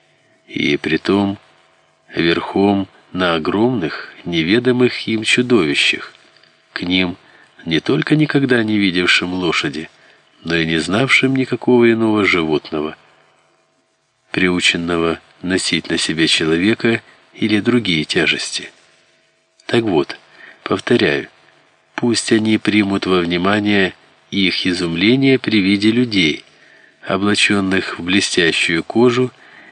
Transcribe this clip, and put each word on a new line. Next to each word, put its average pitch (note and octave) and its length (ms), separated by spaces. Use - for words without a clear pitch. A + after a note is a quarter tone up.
и D2 300
притом G2 640
верхом G2 760
на F2+ 220
огромных, F#2 800
неведомых B2 840
им A2 160
чудовищах. A2 920
К - 100
ним F#2 340
не E2 160
только D3+ 360
никогда C#3 460
не G#2+ 160
видевшим F2+ 560
лошади, D#2+ 540
но E2+ 120
и D#2+ 100
не D#2+ 120
знавшим B2 560
никакого B2 560
иного A2 340
животного, D#2 720
приученного E2+ 920
носить F2+ 480
на E2 80
себе D#2+ 300
человека G2+ 760
или G#2+ 260
другие G2 440
тяжести. - 680
Так A#2 180
вот, E2 340
повторяю, G2 680
пусть A#2+ 380
они A2 260
примут G2 480
во F#2 140
внимание F#2+ 760
их F#2+ 360
изумление F#2+ 720
при A2 220
виде G2+ 300
людей, A2 540
облаченных G2 920
в F2 40
блестящую E2+ 840
кожу B2 460